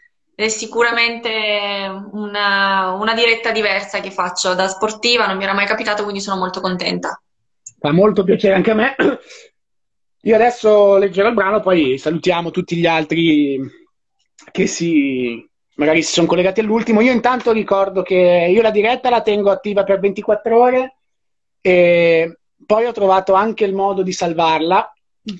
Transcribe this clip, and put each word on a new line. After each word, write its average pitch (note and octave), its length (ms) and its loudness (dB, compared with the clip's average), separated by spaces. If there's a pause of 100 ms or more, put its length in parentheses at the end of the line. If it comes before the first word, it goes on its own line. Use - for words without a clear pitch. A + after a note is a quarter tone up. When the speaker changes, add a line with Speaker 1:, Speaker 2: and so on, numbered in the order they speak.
(340)
Speaker 1:
è G#3+ 140 -4
sicuramente A#3 800 -2 (840)
una, G3 800 -2
una G#3+ 220 -2
diretta A3+ 380 0
diversa G3+ 480 -4
che G3 100 -12
faccio F3+ 440 -4
da F#3 140 0
sportiva, A3 580 -2
non F#3+ 100 -4
mi G3 80 -6
era G3 100 -4
mai G3+ 120 -2
capitato, G#3+ 360 -4
quindi G3+ 180 -6
sono G3 180 -6
molto F#3 220 -6
contenta. F3+ 600 -6 (580)
Speaker 2:
Fa D3 140 -2
molto G3 320 4
piacere F#3+ 300 2
anche F#3+ 180 2
a - 20 2
me. A3 220 0 (1300)
Io A3 120 2
adesso G#3+ 600 4
leggerò G3 320 2
il A#3+ 60 -2
brano, G3+ 260 0
poi D#3 380 2
salutiamo E3+ 520 -2
tutti F3 260 -6
gli E3+ 100 0
altri D#3 720 0 (920)
che - 160 -2
si, C3+ 800 -2 (300)
magari D#3 260 0
si - 120 -8
sono E3+ 120 2
collegati F3+ 340 0
all'ultimo. A3 400 0
Io B3+ 120 4
intanto A#3+ 400 0
ricordo G3 500 0
che F3 480 2
io G#3+ 120 4
la A3 80 2
diretta A#3 400 0
la A3+ 120 2
tengo G#3 280 0
attiva G3 340 -2
per G3 160 0
ventiquattro G#3 600 0
ore B3+ 360 2 (640)
e E3+ 800 4 (280)
poi A3 200 2
ho A#3+ 60 -4
trovato F#3+ 420 2
anche G#3+ 300 0
il G3 100 -2
modo G3 280 -2
di F#3 100 -4
salvarla, E3 800 0 (480)